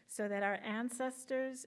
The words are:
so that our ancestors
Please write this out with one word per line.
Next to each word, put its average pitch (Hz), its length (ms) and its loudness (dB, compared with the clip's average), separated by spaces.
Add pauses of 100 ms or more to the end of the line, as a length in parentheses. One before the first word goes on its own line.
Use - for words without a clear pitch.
so 208 180 0
that 202 160 2
our 202 220 4
ancestors 254 1040 -2